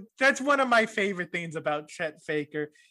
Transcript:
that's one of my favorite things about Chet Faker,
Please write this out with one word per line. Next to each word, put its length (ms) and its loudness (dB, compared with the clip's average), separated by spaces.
that's 220 2
one 200 2
of 80 2
my 180 6
favorite 460 -2
things 240 -6
about 320 -4
Chet 340 -6
Faker, 480 -4